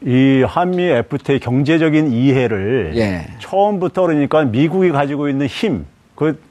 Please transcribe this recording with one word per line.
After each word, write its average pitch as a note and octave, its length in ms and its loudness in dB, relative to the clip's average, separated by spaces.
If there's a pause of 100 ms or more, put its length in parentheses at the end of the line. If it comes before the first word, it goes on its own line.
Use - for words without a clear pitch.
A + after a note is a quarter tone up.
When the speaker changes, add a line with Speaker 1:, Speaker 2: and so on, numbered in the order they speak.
Speaker 1:
이 C3 440 4
한미 F3+ 380 -2
에프티에이 C#3 560 0
경제적인 D3+ 720 2
이해를 A#2 840 0
Speaker 2:
예. F#2+ 300 -2 (120)
Speaker 1:
처음부터 F#3+ 640 -2
그러니까 D#3 420 2
미국이 D#3 460 2
가지고 C#3+ 380 -2
있는 C#3 180 -2
힘, B2 400 -4 (280)
그 D3+ 240 -2 (120)